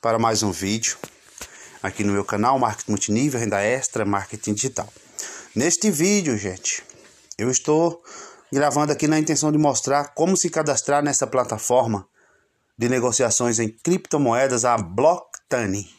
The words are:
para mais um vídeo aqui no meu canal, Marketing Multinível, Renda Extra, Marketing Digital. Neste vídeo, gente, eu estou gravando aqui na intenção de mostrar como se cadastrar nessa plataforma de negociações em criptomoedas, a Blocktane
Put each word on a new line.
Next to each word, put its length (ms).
para 160
mais 240
um 80
vídeo 480
aqui 220
no 100
meu 120
canal, 340
Marketing 320
Multinível, 480
Renda 240
Extra, 420
Marketing 500
Digital. 380
Neste 340
vídeo, 480
gente, 460
eu 100
estou 540
gravando 380
aqui 160
na 140
intenção 320
de 60
mostrar 540
como 240
se 140
cadastrar 500
nessa 280
plataforma 760
de 120
negociações 720
em 80
criptomoedas, 960
a 120
Blocktane 1120